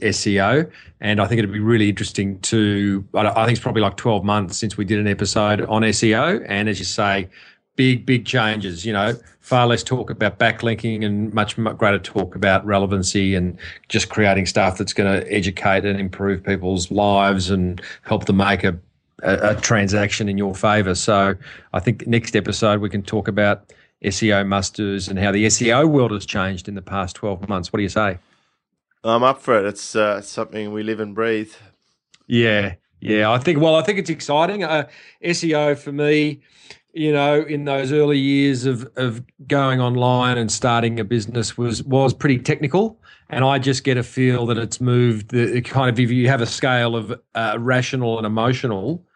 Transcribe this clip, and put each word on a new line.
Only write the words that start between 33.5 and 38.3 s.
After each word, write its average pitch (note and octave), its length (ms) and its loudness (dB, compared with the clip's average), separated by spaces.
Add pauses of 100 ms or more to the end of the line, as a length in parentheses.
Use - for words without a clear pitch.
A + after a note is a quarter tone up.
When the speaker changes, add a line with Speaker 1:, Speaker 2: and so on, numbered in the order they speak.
Speaker 1:
well, D#3+ 160 4
I D#3+ 60 2
think F#3+ 160 -2
it's E3+ 120 -4
exciting. E3 540 -2
Uh, D3+ 240 -2 (340)
S E3+ 220 -2
E D#3+ 100 0
O D3 200 2
for C#3+ 180 -10
me, D3 480 0 (520)
you D3+ 200 0
know, D3 300 4
in D3 220 -4
those C#3 280 -2
early D3 260 4
years C#3 480 2